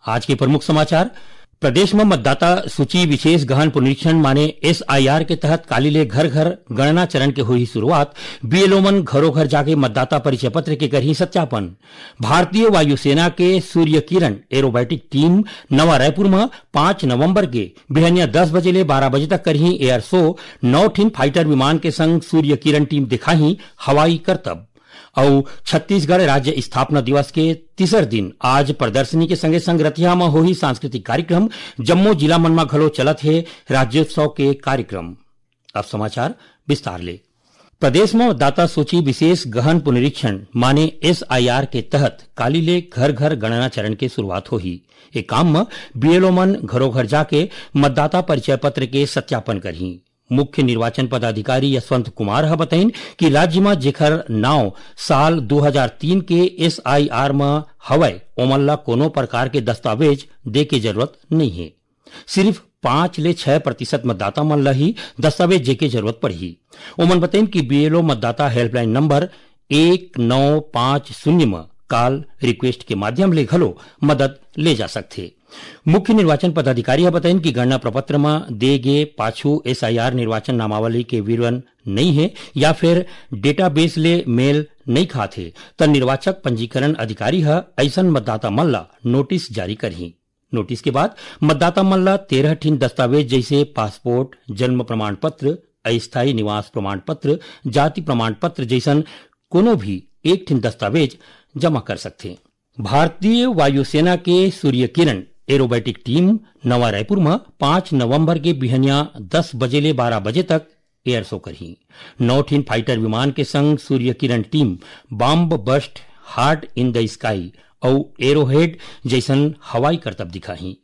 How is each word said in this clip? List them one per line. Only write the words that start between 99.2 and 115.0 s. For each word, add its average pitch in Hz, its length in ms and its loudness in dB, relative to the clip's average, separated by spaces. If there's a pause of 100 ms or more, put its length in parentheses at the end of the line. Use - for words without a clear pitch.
कोनो 208 260 4
भी 98 260 -6 (220)
एक 190 240 0
ठिन 135 120 0
दस्तावेज 120 560 -2 (400)
जमा 147 240 0
कर - 160 -8
सकथे। 90 420 -14 (420)
भारतीय 170 640 0
वायुसेना 151 720 2
के 180 340 2
सूर्य 127 360 0
किरण 123 360 0 (260)
एरोबैटिक 123 580 0
टीम 180 320 2 (280)
नवा 120 240 2
रायपुर 107 280 -2
में 170 200 2 (220)
पाँच 170 320 0
नवंबर 151 460 0
के 165 140 0
बिहनिया 135 560 0 (120)
दस 160 360 -4
बजे 127 240 -2
ले 151 120 0
बारह 120 260 0
बजे 113 240 -2
तक 160 240 -2 (400)
एयर 120 160 -2
शो 95 160 -10
करही। 85 380 -16 (440)
नौ 127 220 2
ठिन 143 260 0
फाइटर 113 300 -2
विमान 110 320 -2
के 135 140 -4
संग 143 340 0
सूर्य 127 340 -2
किरण 120 300 -2
टीम 110 360 -2 (340)